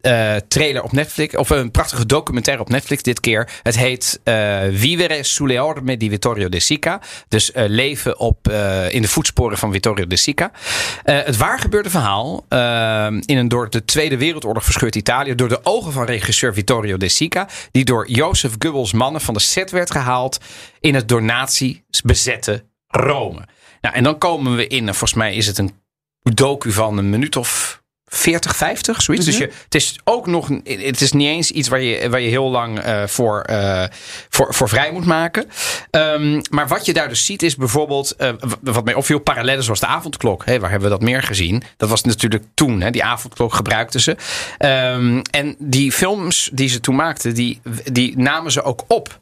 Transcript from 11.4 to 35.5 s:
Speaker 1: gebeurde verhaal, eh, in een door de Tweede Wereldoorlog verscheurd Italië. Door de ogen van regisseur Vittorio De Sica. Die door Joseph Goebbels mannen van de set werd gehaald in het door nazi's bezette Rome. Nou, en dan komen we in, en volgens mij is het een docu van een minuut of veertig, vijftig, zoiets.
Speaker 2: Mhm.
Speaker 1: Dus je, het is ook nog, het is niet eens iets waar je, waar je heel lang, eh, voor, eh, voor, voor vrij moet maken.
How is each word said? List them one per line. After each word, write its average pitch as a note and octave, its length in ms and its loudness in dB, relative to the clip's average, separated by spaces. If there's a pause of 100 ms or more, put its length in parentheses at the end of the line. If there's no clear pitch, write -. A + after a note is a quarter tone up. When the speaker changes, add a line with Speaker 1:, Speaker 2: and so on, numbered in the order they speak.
Speaker 1:
gebeurde G3+ 300 0
verhaal, B2+ 600 0
eh, - 80 2 (680)
in C#3 120 2
een B2 100 2
door A#2 220 0
de A2+ 160 -4
Tweede D3 320 0
Wereldoorlog A#2+ 460 -2
verscheurd - 320 0
Italië. B2 400 0
Door A#2+ 140 0
de B2 140 0
ogen G3 280 0
van C3 140 -2
regisseur A2+ 480 0
Vittorio G#2 440 0
De F#2 120 0
Sica. F3+ 380 0 (240)
Die B2+ 140 4
door A#2+ 240 0
Joseph C3+ 500 2
Goebbels C3+ 340 -2
mannen C3+ 280 0
van A#2 120 -4
de G2+ 60 -2
set F#3 320 0
werd F3+ 200 -2
gehaald B2+ 480 -2 (400)
in C#3+ 160 4
het A#2 140 0
door A#2 140 4
nazi's B2+ 800 0
bezette A2 600 2 (240)
Rome. B2+ 600 -2 (340)
Nou, A#2 140 -2
en B2 80 4
dan D3+ 140 4
komen D3+ 380 0
we A#2 120 0
in, B2 200 -2
en G2 80 -2
volgens - 180 -2
mij G#2+ 220 0
is G#2+ 120 0
het G2 100 -4
een G2 140 -2 (480)
docu C3+ 520 2
van G#2+ 260 0
een G2+ 120 0
minuut B2+ 260 0
of - 460 -4 (240)
veertig, - 500 0
vijftig, - 460 -2
zoiets. - 260 0
Speaker 2:
Mhm. F#3+ 100 2
Speaker 1:
Dus C#3+ 100 0
je, - 60 -12 (100)
het - 120 -6
is - 280 0
ook A#3+ 240 0
nog, D#3+ 200 0 (160)
het B2 380 -4
is C3+ 100 2
niet D3 160 4
eens D#3+ 240 -2
iets C#3 160 -2
waar C3 140 2
je, A#2+ 280 0
waar B2 120 2
je A#2 80 0
heel C3 200 2
lang, A#2 300 -2
eh, G#2 280 -2
voor, G#2+ 340 0
eh, G2 420 0 (460)
voor, - 240 2
voor A#2+ 160 2
vrij C#3 220 2
moet F3 140 -6
maken. E3 400 0 (440)